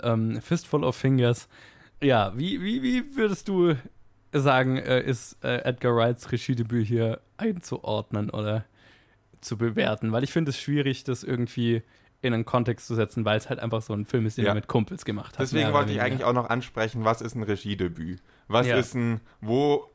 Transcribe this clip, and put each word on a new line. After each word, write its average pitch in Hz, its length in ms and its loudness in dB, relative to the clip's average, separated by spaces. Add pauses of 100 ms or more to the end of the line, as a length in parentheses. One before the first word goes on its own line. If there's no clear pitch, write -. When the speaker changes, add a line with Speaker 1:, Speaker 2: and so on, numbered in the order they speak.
Speaker 1:
Ähm, 113 380 0
Fistful 160 420 -2
of 131 120 0
Fingers. 123 540 2 (520)
Ja, 113 360 4
wie, 170 240 -4
wie, 226 220 -2
wie 254 320 -2
würdest 214 340 0
du 175 240 4 (580)
sagen, 131 460 4
äh, 127 240 2
ist, - 420 -4
äh, 123 200 0
Edgar 120 320 0
Wrights 117 360 0
Regiedebüt 117 560 0
hier 113 320 0 (180)
einzuordnen 110 920 -4
oder 107 340 -2 (760)
zu - 160 -8
bewerten? 113 540 0
Weil 113 120 0
ich 139 80 -4
finde 160 200 0
es - 80 -6
schwierig, 139 440 -2
das 123 200 -4
irgendwie 117 580 0 (400)
in 123 120 0
einen 113 120 0
Kontext 120 420 0
zu 117 80 -4
setzen, 113 300 0
weil 107 120 4
es - 100 -4
halt - 120 -6
einfach 113 220 -2
so 110 120 -6
ein 104 120 -4
Film 113 200 0
ist, 107 120 -4
den 110 80 2
Speaker 2:
Ja. 101 60 4
Speaker 1:
er 104 40 2
mit 104 120 -4
Kumpels 123 380 0
gemacht 104 300 -6
hat, - 40 -6
Speaker 2:
Deswegen 135 260 0
Speaker 1:
mehr - 80 2
Speaker 2:
wollte 143 120 4
Speaker 1:
oder 107 80 -2
Speaker 2:
ich 104 60 -2
Speaker 1:
weniger. 123 60 0
Speaker 2:
eigentlich 131 200 -2
auch 123 80 4
noch 123 160 0
ansprechen, 113 560 -2
was 113 160 2
ist 113 140 -6
ein 110 80 -4
Regiedebüt? 90 800 -4 (260)
Was 117 200 4
Speaker 1:
Ja. 120 80 4
Speaker 2:
ist 120 200 0
ein, 117 260 -2 (180)
wo 143 560 2